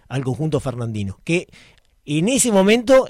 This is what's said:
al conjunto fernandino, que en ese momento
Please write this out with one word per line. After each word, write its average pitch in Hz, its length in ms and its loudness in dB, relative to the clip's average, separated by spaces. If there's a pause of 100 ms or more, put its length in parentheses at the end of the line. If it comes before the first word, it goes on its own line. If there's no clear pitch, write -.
al 135 160 -6
conjunto 143 360 -2
fernandino, 113 640 -6
que 170 240 -4 (580)
en 156 220 -2
ese 247 240 0
momento 220 580 4